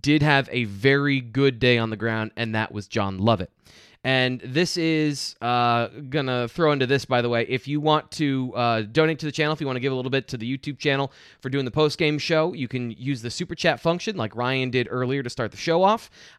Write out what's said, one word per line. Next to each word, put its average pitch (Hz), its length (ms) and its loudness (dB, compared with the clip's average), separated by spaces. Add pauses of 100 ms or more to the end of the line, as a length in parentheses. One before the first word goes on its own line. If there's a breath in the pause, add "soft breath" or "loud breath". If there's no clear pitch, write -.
did 147 220 2
have 143 280 2
a 120 140 -2
very 135 560 2
good 123 380 0
day 123 200 4
on 113 120 0
the 110 60 -4
ground, 110 400 -2
and 113 180 -2
that 110 180 -2
was 104 160 -10
John 98 300 -2
Lovett. 98 340 2 (520 soft breath)
And 127 380 0
this 139 340 -2
is, 156 640 0
uh, 120 480 2
gonna 131 580 -2
throw 156 240 2
into 139 160 2
this, 131 180 2
by 123 180 2
the 120 60 0
way. 117 200 0
If 127 180 -4
you 147 140 -2
want 151 320 2
to, 135 420 -2
uh, 117 280 0
donate 151 360 2
to 160 80 -8
the 143 60 -4
channel, 156 200 0
if 156 80 -4
you 151 60 -4
wanna 127 140 -2
give 135 120 0
a 131 40 -2
little 127 160 -4
bit 135 160 0
to 131 80 -6
the 110 100 -8
YouTube 135 320 -8
channel 139 340 0 (280 loud breath)
for - 80 -10
doing 135 160 -2
the 123 80 -6
post-game 151 460 2
show, 160 340 0
you 131 160 -6
can 123 240 -6
use 127 280 -6
the 117 120 -8
super 175 240 -8
chat 151 240 0
function 180 360 -2
like 110 200 -4
Ryan 131 340 0
did 123 180 0
earlier 127 360 -2
to 120 60 -8
start 113 200 -4
the - 60 -14
show 170 260 2
off. 208 260 2 (300 loud breath)